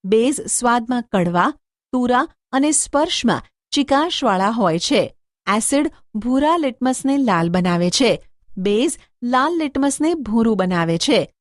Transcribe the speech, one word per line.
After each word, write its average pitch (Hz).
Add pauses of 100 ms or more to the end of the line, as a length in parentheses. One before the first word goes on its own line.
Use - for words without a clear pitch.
બેઝ 226
સ્વાદમાં 240
કડવા, 180 (400)
તુરા 247 (240)
અને 277
સ્પર્શમાં 269 (280)
ચિકાશવાળા 269
હોય 185
છે. 202 (320)
એસિડ 262 (240)
ભૂરા 269
લિટમસને 269
લાલ 180
બનાવે 175
છે. 220 (340)
બેઝ 208 (260)
લાલ 262
લિટમસને 285
ભૂરું 226
બનાવે 175
છે. 208